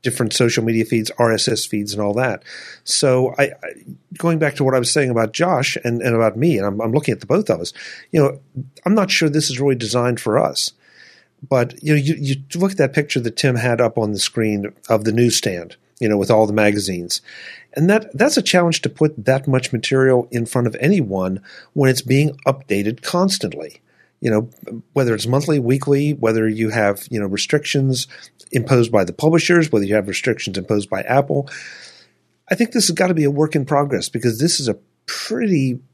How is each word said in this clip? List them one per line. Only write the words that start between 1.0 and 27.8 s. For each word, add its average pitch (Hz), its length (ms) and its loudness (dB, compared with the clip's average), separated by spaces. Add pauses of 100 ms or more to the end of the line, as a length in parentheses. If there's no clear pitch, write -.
R 117 140 4
S 107 160 0
S 110 160 -4
feeds 104 260 -6
and 104 100 -6
all 104 120 0
that. 117 280 -2 (440)
So 127 520 0
I, 143 60 4
I, - 60 0 (680)
going 165 220 0
back 151 160 0
to 147 80 -2
what 131 100 2
I 127 60 4
was 120 100 0
saying 139 200 2
about 113 240 0
Josh 165 500 0
and, 120 180 -2
and 117 140 2
about 110 220 2
me, 143 200 2
and 95 80 -2
I'm, 101 140 -4
I'm 113 140 -2
looking 135 180 0
at 107 80 -2
the - 60 -14
both 202 240 0
of 104 100 2
us, 87 140 -8 (400)
you 160 80 4
know, 135 180 0 (460)
I'm 196 100 2
not 196 160 2
sure 165 160 2
this 151 220 0
is 127 100 -8
really 139 160 2
designed 120 460 -2
for 113 180 2
us. - 320 -2 (760)
But, 123 340 -2
you 151 100 0
know, 151 60 4
you, 147 160 0
you 135 200 -2 (200)
look 190 160 0
at 196 60 -12
that 135 160 0
picture 147 260 -2
that 117 160 -6
Tim 127 220 0
had 117 240 0
up 113 160 2
on 107 160 -2
the 98 60 -6
screen 104 540 -2 (140)
of 110 160 2
the 110 80 0
newsstand, 107 640 0 (240)
you 117 80 0
know, 107 100 2
with 98 140 2
all 110 160 6
the 104 60 -2
magazines. 98 680 0 (520)
And 160 160 2
that, 214 280 0
that's 294 200 2
a 226 40 2
challenge 170 420 2
to 139 60 -2
put 151 360 -2
that 135 240 0
much 127 240 0
material 127 580 2
in 117 140 -2
front 120 220 -2
of 110 120 -6
anyone 98 640 0 (300)
when 135 160 4
it's 123 120 0
being 139 360 0 (100)
updated 110 540 -2
constantly. 180 800 -4 (400)
You 113 100 0
know, 113 500 -4 (100)
whether 120 240 0
it's 104 120 -6
monthly, 143 320 2
weekly, 139 540 0
whether 110 340 2
you 110 240 0
have, 104 380 0
you 110 120 -4
know, 101 60 -4
restrictions 135 800 0 (440)